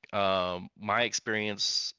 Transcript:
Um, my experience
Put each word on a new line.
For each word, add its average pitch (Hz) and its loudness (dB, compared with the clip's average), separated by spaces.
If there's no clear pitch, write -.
Um, 92 2
my 104 2
experience 107 -2